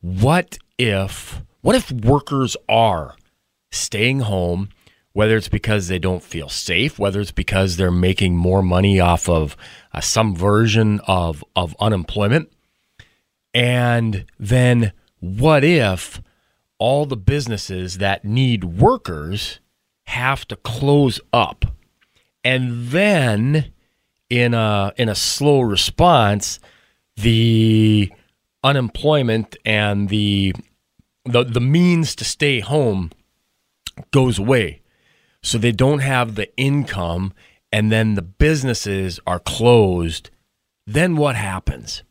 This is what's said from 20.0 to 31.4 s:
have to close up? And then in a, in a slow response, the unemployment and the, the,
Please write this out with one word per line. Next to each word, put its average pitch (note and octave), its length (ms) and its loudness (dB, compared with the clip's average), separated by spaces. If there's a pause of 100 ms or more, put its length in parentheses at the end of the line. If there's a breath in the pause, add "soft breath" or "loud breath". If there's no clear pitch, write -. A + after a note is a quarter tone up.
have C3 440 -4
to - 80 -12
close C#3 640 0 (100)
up? - 360 0 (760)
And B2 440 -2
then C#3+ 840 2 (600)
in A#2+ 240 2
a, G#2 420 0
in A#2 140 0
a G2+ 40 -2
slow C#3+ 460 0
response, A2 960 2 (600 soft breath)
the A2 920 4 (520 soft breath)
unemployment B2+ 1000 0
and G#2 460 0
the, G2+ 440 0 (680)
the, A#2+ 180 2